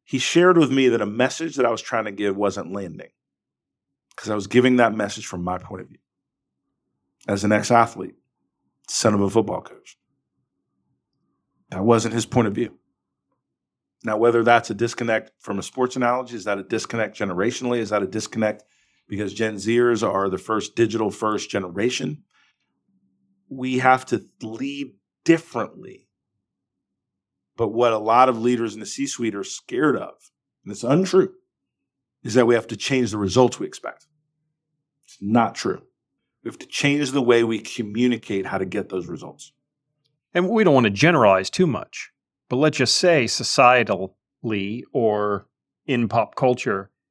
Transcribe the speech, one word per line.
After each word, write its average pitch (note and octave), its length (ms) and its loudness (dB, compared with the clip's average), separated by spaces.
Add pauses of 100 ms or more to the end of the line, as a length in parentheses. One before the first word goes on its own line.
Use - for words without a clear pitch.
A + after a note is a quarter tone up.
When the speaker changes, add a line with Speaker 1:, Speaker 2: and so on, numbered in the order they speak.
Speaker 1:
He - 140 -6
shared F3 400 4
with C#3 140 4
me C3+ 180 4
that A2+ 120 2
a G#2 40 -2
message C3 500 -4
that C3 100 0
I A#2 40 2
was A2+ 120 -4
trying A2+ 220 -4
to G#2 80 -8
give G2 240 -2
wasn't F#2+ 380 -4
landing F#2+ 380 -12 (1040)
'cause - 120 -12
I G#2+ 60 -2
was G2+ 120 -6
giving B2 280 4
that A#2 180 4
message G#2+ 320 -6
from F2+ 160 -10
my F2+ 160 -6
point F#2+ 260 -14
of - 40 -20
view. - 120 -20 (1300)
As G2+ 160 -2
an G#2 80 2
ex-athlete, G#2+ 640 2 (760)
son - 240 2
of G2+ 80 0
a G2 80 0
football G#2+ 320 -2
coach, - 360 -20 (1700)
that F#2+ 160 -6
wasn't A2+ 280 4
his A2+ 120 -2
point A#2 240 0
of G2 60 -6
view. - 220 -6 (1300)
Now, G#2+ 140 -4
whether A#2 260 4
that's A#2 260 4
a A2+ 40 -6
disconnect A2+ 680 -2
from G2+ 200 -8
a F2+ 40 -8
sports B2+ 320 -4
analogy, B2 400 -2
is F#2+ 100 -12
that G#2 120 -2
a F#2+ 60 -10
disconnect A2 540 -6
generationally? A#2 640 -2
Is G#2+ 120 -6
that G#2 120 0
a F#2 40 -4
disconnect G#2+ 560 -4 (440)
because G2+ 260 -8
Gen A2 220 -4
Zers A2+ 520 2
are G2 220 0
the F#2 80 -4
first G#2+ 380 -6
digital A2 360 0
first G#2+ 380 -4
generation? A2+ 720 -4 (1300)
We B2+ 300 -4
have C3 280 4
to G#2+ 160 -2 (180)
lead C3 520 -8 (300)
differently. - 840 -2 (1500)
But A2+ 120 -2
what A#2 240 2
a A2 60 0
lot A#2 300 4
of A2+ 120 -4
leaders A#2 320 0
in A2 60 -16
the G#2+ 60 -14
C-suite A#2 500 -6
are G2+ 80 -8
scared B2+ 540 -2
of, E2+ 160 -10 (500)
and G2 80 -14
it's G2 120 -12
untrue, F#3 500 2 (880)
is A#2 100 -6
that A#2+ 140 6
we A#2+ 80 6
have A2 120 -2
to G#2+ 100 -10
change B2 340 -2
the A2 60 -6
results G#2 420 2
we G2+ 80 -6
expect. - 400 -16 (960)
It's - 160 -20
not A2 320 2
true. - 280 -6 (640)
We A2+ 60 -10
have G#2+ 100 -14
to - 60 -18
change C#3+ 460 -2
the C#3 100 0
way A#2 220 4
we A2 160 -2
communicate A2 880 -2
how G2 100 -6
to F#2+ 80 -2
get F#2+ 240 -6
those F#2 180 -6
results. - 440 -14 (840)
Speaker 2:
And F3+ 160 0
we A3 140 2
don't E3 100 6
want B2 120 6
to G#2 40 4
generalize G2+ 600 4
too F#3 180 0
much, - 420 -8 (400)
but B2+ 60 -2
let's D3 220 2
just - 200 2
say E3 280 4
societally A2 1600 0 (100)
or G#2 540 0 (380)
in A#2+ 220 0
pop G#2+ 280 -2
culture, A#2+ 540 -2 (220)